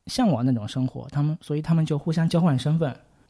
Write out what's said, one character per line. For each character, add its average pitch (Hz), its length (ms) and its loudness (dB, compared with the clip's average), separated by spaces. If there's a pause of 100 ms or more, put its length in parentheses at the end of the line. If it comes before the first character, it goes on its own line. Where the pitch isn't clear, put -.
向 247 200 0
往 120 160 2
那 135 60 4
种 107 160 0
生 127 180 -4
活， 123 260 -8
他 143 120 -2
们， 151 180 -2
所 147 160 -6
以 156 60 -4
他 165 120 0
们 160 120 2
就 151 100 0
互 160 160 -4
相 165 160 0
交 165 120 2
换 151 180 4
身 151 180 0
份。 151 160 -2 (380)